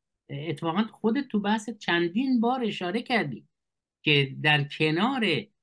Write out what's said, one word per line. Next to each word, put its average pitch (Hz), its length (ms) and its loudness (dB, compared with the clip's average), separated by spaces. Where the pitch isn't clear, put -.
اتفاقاً 160 540 -4
خودت 226 440 -2
تو 208 120 -2
بحث 214 300 -2
چندین 214 720 0
بار 247 220 0
اشاره 185 380 -4
کردی 180 460 -2
که 143 400 2
در 147 220 4
کنار 185 640 0